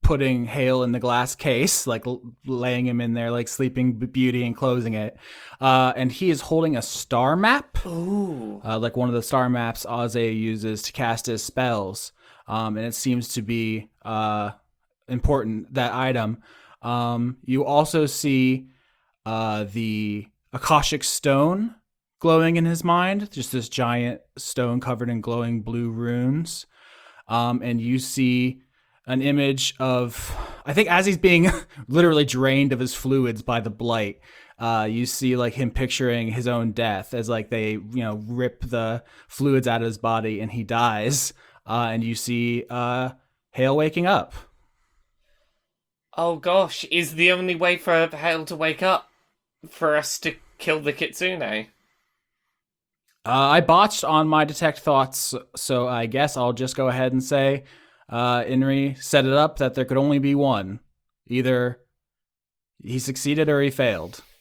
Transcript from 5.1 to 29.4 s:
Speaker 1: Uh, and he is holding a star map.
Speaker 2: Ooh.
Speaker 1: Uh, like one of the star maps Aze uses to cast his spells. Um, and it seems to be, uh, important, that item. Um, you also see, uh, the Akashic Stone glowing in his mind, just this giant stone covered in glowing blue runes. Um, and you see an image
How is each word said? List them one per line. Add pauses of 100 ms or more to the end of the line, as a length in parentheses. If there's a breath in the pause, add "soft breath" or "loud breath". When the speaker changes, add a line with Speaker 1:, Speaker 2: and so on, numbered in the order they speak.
Speaker 1:
Uh,
and
he
is
holding
a
star
map.
Speaker 2:
Ooh.
Speaker 1:
Uh,
like
one
of
the
star
maps
Aze
uses
to
cast
his
spells. (360 soft breath)
Um,
and
it
seems
to
be, (140)
uh, (560)
important,
that
item. (420 loud breath)
Um,
you
also
see, (580 soft breath)
uh,
the (240)
Akashic
Stone (440)
glowing
in
his
mind,
just
this
giant (160)
stone
covered
in
glowing
blue
runes. (640 loud breath)
Um,
and
you
see (460 soft breath)
an
image